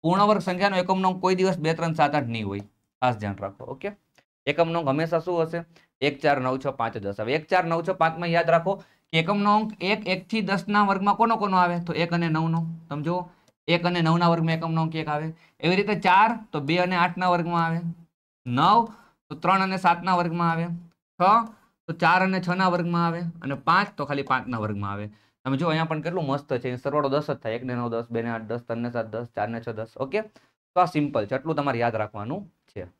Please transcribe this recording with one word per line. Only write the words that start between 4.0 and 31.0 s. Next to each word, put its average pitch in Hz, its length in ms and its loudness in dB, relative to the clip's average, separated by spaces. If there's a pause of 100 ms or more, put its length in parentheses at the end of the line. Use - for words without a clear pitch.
એકમનો 165 300 2
અંક 139 100 0
હંમેશા 160 340 0
શું 175 160 -2
હશે? 165 180 -2 (480)
એક, 143 160 -2
ચાર, 147 200 4
નવ, 127 100 0 (100)
છ, 139 180 -4
પાંચ 113 180 -4
જ 98 140 -8
હશે. 110 100 -6
હવે 120 140 -2
એક, 156 140 -6
ચાર, 180 140 4
નવ, 165 220 0
છ, 185 140 -2
પાંચ 160 200 0
માં 170 140 -2
યાદ 165 200 4
રાખો 175 200 2 (340)
કે 165 140 0
એકમનો 202 340 2
અંક 214 160 0 (160)
એક, 214 240 -2
એક 185 160 -4
થી 220 200 0
દસ 196 260 -2
ના 208 160 6
વર્ગમાં 196 300 2
કોનો 226 200 2
કોનો 190 220 2
આવે? 175 240 0
તો 170 160 -2
એક 170 140 -2
અને 170 120 0
નવ 160 240 0
નો. 165 80 0 (300)
તમે 147 160 -6
જુઓ, 175 100 -2 (580)
એક 170 140 0
અને 175 140 0
નવ 160 180 6
ના 170 140 6
વર્ગમાં 165 240 2
એકમનો 165 260 0
અંક 160 160 -6
એક 151 140 -4
આવે. 156 120 -4 (360)
એવી 185 180 4
રીતે 208 140 0 (120)
ચાર 196 220 6 (220)
તો 147 180 -4
બે 175 160 2
અને 185 160 -2
આઠ 180 220 0
ના 180 100 4
વર્ગમાં 170 320 0
આવે, 165 160 -2 (640)
નવ 180 420 4 (400)
તો 156 140 -14
ત્રણ 190 260 2
અને 190 100 -4 (100)
સાત 175 200 2
ના 185 140 4
વર્ગમાં 170 320 0
આવે, 165 120 -2 (540)
છ - 20 2 (680)
તો 165 60 -6 (100)
ચાર 175 200 6
અને 190 160 0
છ 175 200 -2
ના 185 140 4
વર્ગમાં 170 320 0
આવે 165 160 -2 (220)
અને 139 120 -4 (120)
પાંચ 196 300 4
તો 143 100 -4
ખાલી 139 240 -4
પાંચ 127 200 0
ના 113 120 -2
વર્ગમાં 101 300 -4
આવે. 104 140 -8 (380)
તમે 135 140 0
જુઓ 170 100 0
અહીંયા 160 220 0
પણ 156 120 -4
કેટલું 170 240 -2
મસ્ત 139 240 -4 (120)
છે, 131 60 -4 (140)
સરવાળો 143 300 0
દસ 147 140 0
જ 143 60 -2 (100)
થાય. 113 140 -2
એક 120 100 -8
ને 123 80 -4
નવ 120 180 -2
દસ, 117 200 -2
બે 117 100 0
ને 117 100 -4
આઠ 113 160 -6
દસ, 117 180 -4
ત્રણ 117 180 -4
ને 120 100 -4
સાત 110 180 -2
દસ, 117 120 -6 (100)
ચાર 104 180 -2
ને 117 100 -6
છ 117 160 -8
દસ. 113 120 -10 (120)
ઓકે, 139 160 -2 (540)
તો 180 100 4
આ 170 100 2
સિમ્પલ 143 340 0